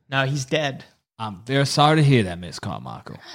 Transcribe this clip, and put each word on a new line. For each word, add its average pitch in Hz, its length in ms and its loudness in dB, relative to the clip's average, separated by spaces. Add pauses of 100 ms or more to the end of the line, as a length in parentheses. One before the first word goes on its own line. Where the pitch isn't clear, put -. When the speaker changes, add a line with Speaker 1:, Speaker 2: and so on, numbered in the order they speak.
Speaker 1:
No, 135 160 0
he's 139 180 -4
dead. 147 400 -4 (340)
Speaker 2:
I'm 104 280 -8
very 139 200 2
sorry 151 320 4
to 156 60 6
hear 135 200 6
that, 87 160 -6
Miss 87 200 -12
Carmichael. 62 580 -10 (180)